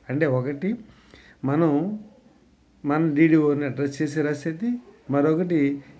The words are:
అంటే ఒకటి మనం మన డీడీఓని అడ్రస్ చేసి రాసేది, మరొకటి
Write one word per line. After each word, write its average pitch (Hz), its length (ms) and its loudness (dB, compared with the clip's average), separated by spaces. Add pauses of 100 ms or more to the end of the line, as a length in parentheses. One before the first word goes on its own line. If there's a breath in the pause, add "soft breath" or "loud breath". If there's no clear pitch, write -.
అంటే 151 160 0
ఒకటి 143 500 -2 (720 loud breath)
మనం 151 260 2 (1120)
మన 156 280 0
డీడీఓని 151 520 4
అడ్రస్ 139 360 -4
చేసి 151 200 -2
రాసేది, 160 480 -4 (400)
మరొకటి 143 720 0 (180 loud breath)